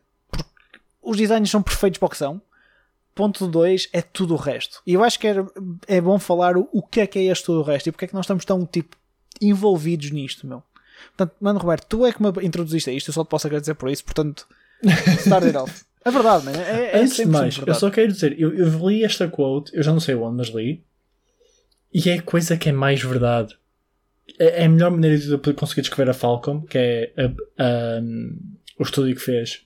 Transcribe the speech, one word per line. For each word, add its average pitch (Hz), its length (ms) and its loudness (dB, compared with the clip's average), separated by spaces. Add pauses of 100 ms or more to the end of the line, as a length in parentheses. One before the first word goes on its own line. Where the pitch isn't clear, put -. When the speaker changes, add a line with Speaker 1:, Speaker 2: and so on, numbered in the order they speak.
(300)
Speaker 1:
porque - 180 -6 (540)
os 226 160 -4
designs 214 320 2
são 214 120 2
perfeitos - 360 0
para 185 80 0
o 156 40 -4
que - 60 -12
são. 151 240 -6 (760)
Ponto 196 320 -2
dois, 170 460 2
é 170 100 -2
tudo 170 320 -2
o - 20 2
resto." 127 480 -8
E 175 100 0
eu 190 100 4
acho 233 160 0
que 220 80 0
era, 196 180 0 (400)
é 185 140 2
bom 190 180 2
falar 180 380 2
o, 202 160 2
o 208 100 0
que - 180 -2
é 202 60 2
que 196 140 -6
é 190 40 2
este 185 200 0
tudo 165 160 0
o - 20 -2
resto 143 260 -2
e 160 40 -4
porque - 140 -10
é - 20 -18
que - 60 -12
nós 185 100 -4
estamos 190 200 -2
tão, 185 220 -2
tipo, - 300 -6 (440)
envolvidos 175 720 2
nisto, 143 360 -10
meu. 127 160 -14 (540)
Portanto, 180 240 -2
mano, 202 180 0
Roberto, 170 280 -2
tu 226 200 0
é 233 60 2
que - 100 -12
me 208 60 2 (160)
introduziste 160 460 -2
a - 20 -4
isto, 139 160 -6
eu 151 60 -8
só 160 100 -2
te - 40 -8
posso 156 180 -4
agradecer 147 280 -4
por 131 160 -6
isso, 143 140 -6
portanto, 151 420 -4 (360)
Speaker 2:
<laughs> 180 380 4
Speaker 1:
start 190 240 4
it 143 120 2
off. - 280 -8 (200)
É 240 60 2
verdade, 220 360 4
mano. 143 120 -6
É, 214 340 -4
é 196 60 4
Speaker 2:
Antes 254 120 4
de - 60 -4
Speaker 1:
cem 226 100 0
por 160 60 4
cento 147 100 4
Speaker 2:
mais, - 120 0
eu 139 60 -10
Speaker 1:
verdade. 151 200 0
Speaker 2:
só 202 100 2
quero 220 220 2
dizer, 151 280 0
eu, 156 140 2
eu 165 340 2
li 220 160 2
esta 196 240 0
quote, 143 460 -2
eu 156 80 0
já 156 100 4
não 165 80 4
sei 143 140 -2
onde, 117 220 -4
mas 123 120 -4
li, 117 360 -6 (1080)
e 180 160 0
é 175 100 2
a 170 40 -8
coisa 170 340 0
que 165 120 -2
é 147 40 2
mais 135 300 0
verdade. 120 560 0 (800)
É, 170 240 4
é - 20 6
a 160 40 6
melhor 165 220 6
maneira 160 280 4
de 147 120 -4
eu 143 80 2
poder 143 180 0
conseguir - 260 -4
descrever 135 280 0
a 123 40 -2
Falcom, 127 480 -2
que 147 160 -4
é 120 400 0
a, 135 60 0 (400)
a, 117 360 -2 (760)
o - 40 -4
estúdio 131 320 0
que 127 60 -8
fez, 117 460 -4